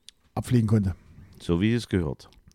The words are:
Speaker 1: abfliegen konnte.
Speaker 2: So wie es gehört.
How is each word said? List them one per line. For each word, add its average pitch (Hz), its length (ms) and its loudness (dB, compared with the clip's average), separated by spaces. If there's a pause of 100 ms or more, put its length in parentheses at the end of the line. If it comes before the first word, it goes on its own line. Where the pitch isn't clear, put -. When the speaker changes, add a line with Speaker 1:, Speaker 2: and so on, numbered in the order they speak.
(360)
Speaker 1:
abfliegen 113 320 0
konnte. 101 280 0 (440)
Speaker 2:
So 85 220 0
wie 110 120 2
es 117 140 -4
gehört. 80 420 -4 (260)